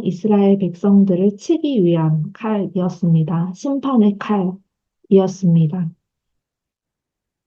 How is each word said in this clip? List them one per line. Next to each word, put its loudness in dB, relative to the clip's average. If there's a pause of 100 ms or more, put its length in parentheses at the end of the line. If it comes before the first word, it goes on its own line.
이스라엘 0
백성들을 2
치기 -2
위한 0
칼이었습니다. -2
심판의 0
칼이었습니다. -2 (1600)